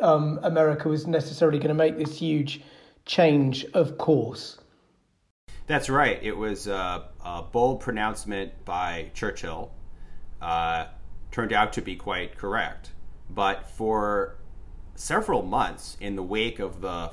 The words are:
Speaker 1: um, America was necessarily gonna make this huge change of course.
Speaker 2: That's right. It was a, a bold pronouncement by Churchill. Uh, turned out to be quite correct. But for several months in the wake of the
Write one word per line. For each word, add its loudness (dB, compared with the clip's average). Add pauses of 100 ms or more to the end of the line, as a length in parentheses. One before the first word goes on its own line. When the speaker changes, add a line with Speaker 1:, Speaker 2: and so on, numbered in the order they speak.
Speaker 1:
um, 6
America 4
was 0
necessarily 4
gonna 2
make 4
this -2
huge 0 (420)
change 6 (100)
of 4
course. 2 (1080)
Speaker 2:
That's 0
right. 4
It -4
was -4
a, -2 (200)
a -8
bold 2
pronouncement -2
by -4
Churchill. -6 (680)
Uh, 0 (440)
turned -2
out 4
to -4
be -6
quite -6
correct. -4 (360)
But 0
for 0 (560)
several 0
months -2
in -6
the -6
wake -2
of -6
the -6